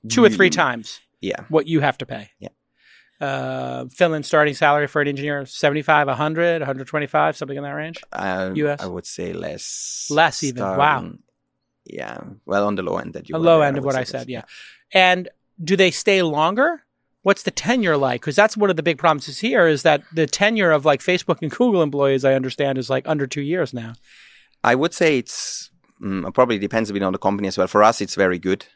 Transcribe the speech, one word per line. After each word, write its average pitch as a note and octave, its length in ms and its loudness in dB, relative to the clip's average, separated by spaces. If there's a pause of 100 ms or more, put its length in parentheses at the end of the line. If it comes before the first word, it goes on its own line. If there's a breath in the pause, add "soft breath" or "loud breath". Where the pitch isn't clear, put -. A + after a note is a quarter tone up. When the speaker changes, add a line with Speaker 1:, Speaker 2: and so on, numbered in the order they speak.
Speaker 1:
Two A#3 140 4
or G#3 60 8
three F#3+ 160 4
Speaker 2:
Really F3 60 4
Speaker 1:
times B2 480 -2 (220)
Speaker 2:
Yeah. - 180 -6 (100)
Speaker 1:
what D3+ 180 0
you D#3+ 120 0
have C#3 200 0
to B2+ 60 -8
pay. A2 320 -14
Speaker 2:
Yeah. - 120 -16 (720 soft breath)
Speaker 1:
Uh, C3 680 -6
Finland D#3+ 380 0
starting D3+ 280 4
salary D3 340 2
for D3 140 -2
an C#3+ 60 0
engineer, C#3+ 380 -6
seventy-five, D3 640 2
a B2+ 60 0
hundred, D#3+ 460 0
a C3+ 40 -4
hundred C3+ 220 -6
twenty-five, D3+ 500 0
something C#3 200 -8
in C#3+ 60 -10
that C#3+ 80 -10
range? D#3 260 -10 (140)
Speaker 2:
Um, F#2+ 460 -4
Speaker 1:
U D3+ 120 0
S? C#3+ 120 -6
Speaker 2:
I F#2+ 60 -8
would F2+ 200 -10
say F2 260 -8
less. - 760 -10
Speaker 1:
Less D#3 320 0
even. B2 180 -6
Wow. F#2+ 140 -2
Speaker 2:
Starting, B2+ 440 -2 (680)
yeah. - 320 -12 (280)
Well, G2+ 220 0
on G#2 80 -2
the F#2 80 -6
low F2+ 140 -4
end - 160 -10
that - 160 -14
you D#3+ 60 -8
Speaker 1:
A D#3+ 40 -2
Speaker 2:
went E3 60 0
Speaker 1:
low E3 140 6
Speaker 2:
there, D3 80 4
Speaker 1:
end C#3 100 -2
Speaker 2:
I - 20 -4
Speaker 1:
of C3 60 -8
Speaker 2:
would C#3 80 0
Speaker 1:
what - 20 0
Speaker 2:
say B2+ 60 -2
Speaker 1:
I - 20 -6
said, B2+ 180 -8
Speaker 2:
less. B2 80 -14
Speaker 1:
yeah. A#2 120 -10 (520 loud breath)
And F#3 360 4 (340)
do F3 140 2
they F#3 140 6
stay G3 300 2
longer? F#3 640 0 (380)
What's F#3+ 220 2
the - 80 -4
tenure G3 460 0
like? B2+ 240 0
'Cause D3 140 -6
that's G#3+ 220 4
one G#3 120 2
of F3 60 0
the D#3 80 -4
big D#3+ 140 0
problems D#3 320 0
is C3 100 -14
here A3 280 2
is D3+ 160 2
that D3+ 180 4 (120)
the D#3 120 2
tenure G3+ 460 2
of, D3 140 2
like, C#3+ 160 4
Facebook F3+ 400 0
and D#3 100 -4
Google A3 320 2
employees, C#3 420 0
I C3+ 80 6
understand, C3 440 -2
is, B2 120 -6
like, C3 180 -2
under D3 200 -2
two C#3+ 140 -6
years D3+ 320 -4
now. A#2 200 -10 (720 soft breath)
Speaker 2:
I A#2+ 120 6
would D3+ 180 0
say D#3 260 2
it's, - 500 -8 (320)
mm, F#2+ 260 -6
it F#2+ 60 -10
probably B2 240 4
depends G#2 320 -2
a G2+ 40 -6
bit G2 100 0
on F#2 100 0
the F#2+ 60 -6
company G2+ 280 0
as F#2 100 -4
well. F#2 100 2
For G#2 160 6
us, A2+ 180 6
it's G2 140 -6
very F#2 240 2
good. F#2+ 260 -2 (100)